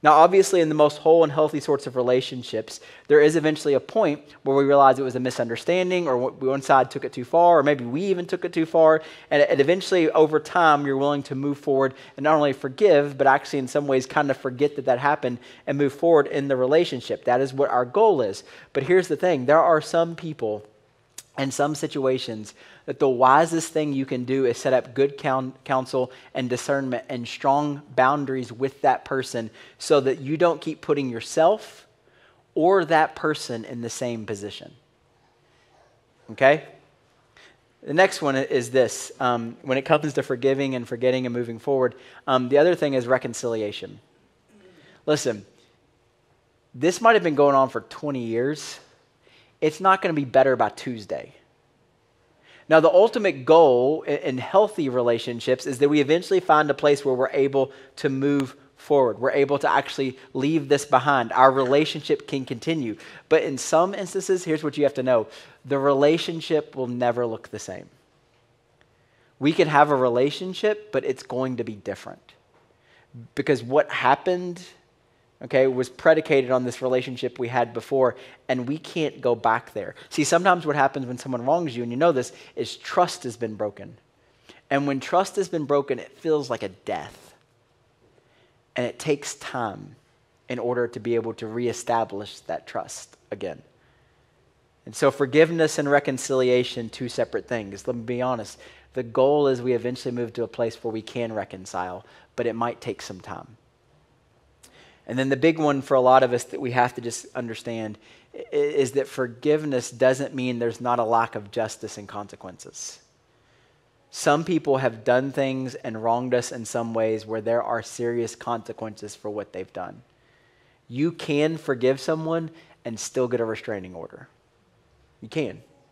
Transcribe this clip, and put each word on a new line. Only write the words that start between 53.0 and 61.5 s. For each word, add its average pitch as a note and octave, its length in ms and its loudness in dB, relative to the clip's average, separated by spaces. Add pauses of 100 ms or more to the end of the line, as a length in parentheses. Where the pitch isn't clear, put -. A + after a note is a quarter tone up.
goal C#3+ 600 6
i-, D3 60 -4
in C#3+ 260 -4
healthy F#3 520 0
relationships A#2+ 760 0
is C3 140 -6
that C#3+ 80 4
we D3 140 4
eventually F3 400 2
find D3+ 280 4
a C#3+ 40 2
place D3 320 2
where C3 100 2
we're B2+ 140 0
able C3+ 420 0 (260)
to D3 120 -4
move C3+ 460 -2 (200)
forward. B2 440 0
We're B2+ 120 0
able C#3 280 0
to C#3+ 100 0
actually C3+ 480 -2 (160)
leave C#3 340 -2
this C#3+ 180 2
behind. B2+ 460 2
Our C3+ 200 6